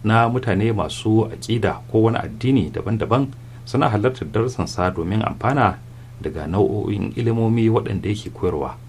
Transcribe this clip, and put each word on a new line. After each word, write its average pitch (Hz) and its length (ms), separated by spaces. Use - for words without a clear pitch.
na 113 260
mutane 113 440
masu 107 560
aƙida - 520
ko 113 180
wani 113 80
addini 120 560
daban-daban 113 540
suna 143 240
halartar 107 420
darussansa 92 600
domin 92 300
amfana 123 560
daga 76 260
nau'o'in 98 680
ilimomi 113 540
waɗanda 110 400
yake 104 200
koyarwa. 73 460